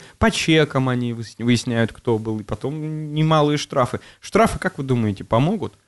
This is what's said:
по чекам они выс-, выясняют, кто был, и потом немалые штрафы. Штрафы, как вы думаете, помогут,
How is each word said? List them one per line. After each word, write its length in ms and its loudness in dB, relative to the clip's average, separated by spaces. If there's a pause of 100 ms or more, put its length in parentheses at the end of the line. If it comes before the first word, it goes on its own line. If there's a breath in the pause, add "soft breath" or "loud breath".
(180 loud breath)
по 140 2
чекам 580 2
они 240 -2
выс-, 240 -10
выясняют, 560 2
кто 240 -2
был, 220 -4
и 40 -10
потом 680 -6
немалые 440 2
штрафы. 420 -2 (200 loud breath)
Штрафы, 380 2
как 200 -6
вы 60 -8
думаете, 400 0
помогут, 500 0 (140)